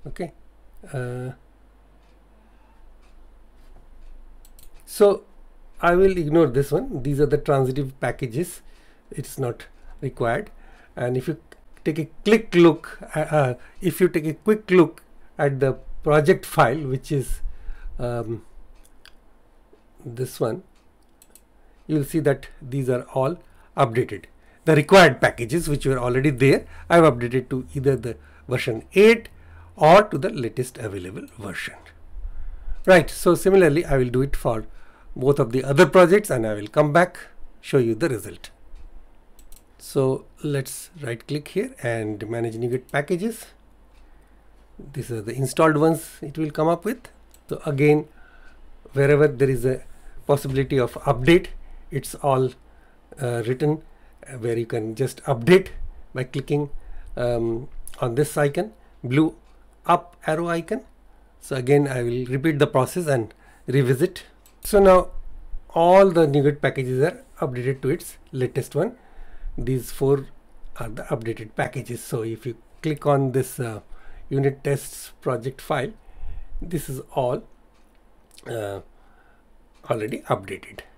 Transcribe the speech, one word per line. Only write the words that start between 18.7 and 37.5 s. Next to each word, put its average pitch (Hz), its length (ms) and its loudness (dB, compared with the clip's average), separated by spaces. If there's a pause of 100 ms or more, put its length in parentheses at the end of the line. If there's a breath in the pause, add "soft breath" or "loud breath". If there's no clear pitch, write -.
this 127 340 -10
one, 131 240 -2 (1200)
you'll 151 180 -2
see 160 160 -4
that 139 280 0 (140)
these 131 260 -4
are 123 140 0 (120)
all 135 240 -2 (380 soft breath)
updated, 117 480 -2 (440 soft breath)
the 156 80 6
required 151 440 8
packages 123 460 -2
which 147 200 -2
were 135 120 0
already 123 320 0
there, 135 360 4 (240 loud breath)
I've 170 200 8
updated 120 420 -4
to 131 220 -6
either 135 220 0
the 113 200 -8 (300 soft breath)
version 120 360 -4 (120)
eight 226 360 6 (460 soft breath)
or 170 260 10
to - 160 -4
the 160 100 -2
latest 127 480 -6
available 98 500 -10 (120)
version. 101 380 -12 (1080 soft breath)
Right, 180 240 8
so - 260 2
similarly, 175 520 4
I 139 100 2
will 127 140 2
do 123 100 0
it 139 160 0
for 113 300 -4 (500 soft breath)
both 139 220 2
of 117 140 0
the 131 120 0
other 143 220 6
projects 180 420 6
and 120 180 0
I 107 60 -2
will 104 160 -8
come 151 240 2
back, 175 260 2 (440)